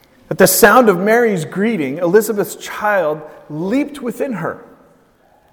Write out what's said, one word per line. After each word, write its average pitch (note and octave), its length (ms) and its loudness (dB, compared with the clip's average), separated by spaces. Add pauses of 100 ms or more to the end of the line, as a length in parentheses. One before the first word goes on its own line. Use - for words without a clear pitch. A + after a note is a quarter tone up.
(300)
At D#3+ 100 -6
the F#3+ 80 6
sound A3 420 6
of F3+ 100 0
Mary's G#3+ 460 0
greeting, E3+ 540 -4
Elizabeth's G3+ 560 2
child E3+ 680 -4 (280)
leaped G3 520 -4
within B3 320 -6
her, D#3+ 320 -8 (880)